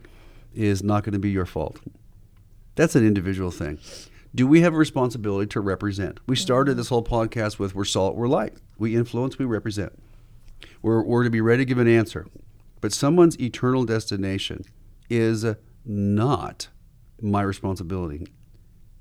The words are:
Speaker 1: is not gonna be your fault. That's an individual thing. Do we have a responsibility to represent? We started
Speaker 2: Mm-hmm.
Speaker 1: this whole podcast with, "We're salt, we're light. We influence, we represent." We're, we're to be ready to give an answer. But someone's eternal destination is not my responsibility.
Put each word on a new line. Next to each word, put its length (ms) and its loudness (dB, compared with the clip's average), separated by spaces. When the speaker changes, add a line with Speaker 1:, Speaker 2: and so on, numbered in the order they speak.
Speaker 1:
is 300 0
not 220 0
gonna 140 -2
be 120 0
your 140 0
fault. 340 -8
That's 220 2
an 100 6
individual 440 0
thing. 280 -8
Do 120 2
we 140 8
have 120 4
a 40 -2
responsibility 720 0
to 100 -4
represent? 640 -4
We 100 0
started 360 2
Speaker 2:
Mm-hmm. 80 0
Speaker 1:
this 100 -6
whole 140 2
podcast 560 -2
with, 160 -4
"We're 100 -2
salt, 300 0
we're 120 -2
light. 260 0
We 160 -2
influence, 420 -2
we 80 -4
represent." 480 -4
We're, 220 2
we're 200 2
to 60 2
be 120 0
ready 200 4
to 60 2
give 100 0
an 100 4
answer. 380 2
But 120 -4
someone's 460 4
eternal 460 0
destination 760 -4
is 380 0
not 840 -2
my 220 0
responsibility. 800 -6